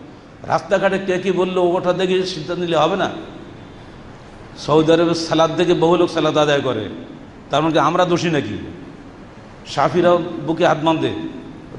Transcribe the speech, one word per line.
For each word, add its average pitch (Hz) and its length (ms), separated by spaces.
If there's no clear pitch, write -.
রাস্তাঘাটে 196 520
কে 190 180
কী 185 140
বললো, 185 320
ওটা 175 300
দেখে 185 320
সিদ্ধান্ত 170 360
নিলে 165 160
হবে 165 180
না। 160 140
সৌদি 156 340
আরবে 165 220
সালাদ 160 420
দেখে 175 180
বহু 165 240
লোক 175 120
সালাদ 156 280
আদায় 147 240
করে, 110 280
তার 143 120
মানে 160 120
কি 160 60
আমরা 170 260
দোষী 170 240
নাকি? 107 440
সাফিরাও 170 560
বুকে 160 200
হাত 147 160
বাঁধে 151 260